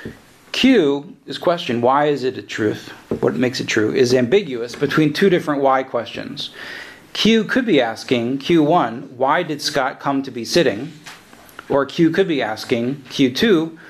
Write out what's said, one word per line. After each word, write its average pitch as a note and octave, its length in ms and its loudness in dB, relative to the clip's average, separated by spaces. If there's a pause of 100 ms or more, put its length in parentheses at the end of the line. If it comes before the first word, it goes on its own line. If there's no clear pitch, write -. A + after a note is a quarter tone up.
(520)
Q D3+ 640 2 (100)
is C#3+ 120 -10
question, E3+ 420 -2
why C3+ 260 4
is C#3 180 0
it B2+ 120 -2
a A2 60 -10
truth? A2+ 460 -4 (320)
What C3 140 0
makes B2 260 -2
it - 80 -6
true A2 260 0
is B2 180 4
ambiguous B2 640 0
between D3 380 0
two G3 180 2
different D3+ 320 0
why C3 200 4
questions. A2+ 680 -8 (600)
Q A3 320 2
could A#3+ 200 0
be F3 160 4
asking, A#2+ 580 -2
Q E3 240 2
one, C3+ 540 0
why C#3 260 0
did D3+ 200 -8
Scott - 380 -2
come C#3 220 -2
to C3+ 80 -8
be A#2 140 -8
sitting? B2+ 480 0 (760)
Or C3+ 180 0
Q D#3+ 240 2
could F3+ 180 0
be C#3+ 140 -2
asking, A#2 680 -4
Q C3 220 2
two, E3 460 2 (120)